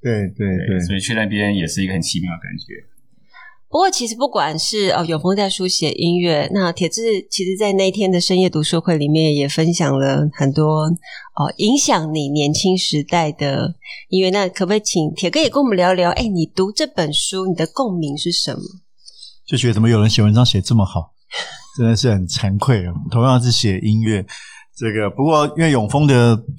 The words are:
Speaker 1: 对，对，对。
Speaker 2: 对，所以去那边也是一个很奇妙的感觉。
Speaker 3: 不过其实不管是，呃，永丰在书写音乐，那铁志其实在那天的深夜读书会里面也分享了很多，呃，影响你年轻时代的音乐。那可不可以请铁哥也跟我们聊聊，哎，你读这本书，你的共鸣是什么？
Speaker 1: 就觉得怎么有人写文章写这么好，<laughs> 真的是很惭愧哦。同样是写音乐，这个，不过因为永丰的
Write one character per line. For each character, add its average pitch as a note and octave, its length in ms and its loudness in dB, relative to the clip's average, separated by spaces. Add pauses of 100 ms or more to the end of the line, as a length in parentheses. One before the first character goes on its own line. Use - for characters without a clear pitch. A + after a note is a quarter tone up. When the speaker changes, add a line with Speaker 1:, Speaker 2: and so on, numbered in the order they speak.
Speaker 1:
对， A2+ 280 -2
对， G2+ 260 -6
对。 F2+ 120 -4
Speaker 2:
对， F#2+ 120 0
所 F2+ 160 -2
以 F#2+ 60 -2
去 A#2 120 -6
那 A2 120 0
边 G#2 280 0
也 F2+ 140 -2
是 F#2+ 160 -4
一 F#2 40 -2
个 F#2+ 40 -4
很 F#2 100 -2
奇 E2 200 -4
妙 F2+ 100 -6
的 E2 60 -10
感 - 200 -16
觉。 - 300 -18 (800)
Speaker 3:
不 - 100 -4
过 F#4 140 2
其 B3 160 -4
实 A3 80 -8
不 C4 140 -2
管 D#3 280 -2
是， G3+ 320 -2
呃， E3+ 160 0
永 D#3+ 140 -2
丰 F3+ 160 0
在 G3 140 -2
书 F#3 180 -4
写 E3 240 -2
音 E3+ 260 0
乐， E3 360 0
那 F#3 180 0
铁 E3+ 160 -4
志 A3 420 -2
其 - 140 -4
实 F#3+ 140 -2
在 G#3 160 0
那 F#3+ 180 2
天 G3 180 0
的 F3 120 2
深 F3+ 180 2
夜 F#3 100 4
读 D#3 140 -2
书 E3+ 160 0
会 E3 180 0
里 D3 120 0
面 D#3 260 4
也 C#3 140 0
分 D#3+ 240 2
享 C#3 260 0
了 C#3 340 2
很 C#3 200 0
多， D#3 300 2
呃， - 720 -4
影 A3+ 200 2
响 E3+ 360 0
你 D3 160 -2
年 D3 240 0
轻 F#3 240 2
时 D3+ 260 -2
代 D#3+ 300 0
的 C#3+ 420 -4 (320)
音 F#3 140 0
乐。 F#3 80 2
那 G3 180 0
可 F3+ 180 -4
不 F3 40 -6
可 G#3+ 80 2
以 - 20 2
请 D#3+ 340 -2
铁 F3 160 -4
哥 D4 120 0
也 C#4+ 80 2
跟 C#4+ 120 0
我 C4 60 2
们 G#3+ 80 2
聊 F3+ 180 2
聊， F3 180 2
哎， - 120 -4
你 F#3 220 0
读 F#3+ 260 -2
这 D4+ 160 -2
本 D3+ 260 -4
书， F#3+ 340 -4
你 F#3 60 0
的 E3 140 -2
共 G#3 320 -4
鸣 D3 180 -4
是 F3 140 -4
什 - 220 -2
么？ - 80 -8 (840)
Speaker 1:
就 - 120 -2
觉 B2 100 0
得 A2+ 60 2
怎 G#2+ 80 2
么 A#2 80 4
有 A2+ 100 4
人 G#2+ 100 4
写 G#2+ 120 2
文 G#2 120 6
章 B2 120 6
写 G2+ 160 2
这 - 120 -2
么 G#2+ 120 4
好， - 280 -8 (280)
<laughs> - 360 -16
真 A#2+ 100 2
的 A2+ 80 4
是 A#2+ 160 2
很 F#2 160 0
惭 G2 300 -2
愧 G2+ 300 2
哦。 F2 60 -6 (180)
同 A#2 120 2
样 B2+ 180 4
是 A#2+ 100 0
写 G2 280 0
音 G#2+ 220 2
乐， G#2+ 220 0 (520)
这 A2+ 160 -4
个， G#2 180 -2
不 C3 140 -2
过 D3+ 240 4 (100)
因 E3 60 2
为 E3 80 4
永 A2+ 180 0
丰 D3 180 2
的 A#2+ 360 6 (160)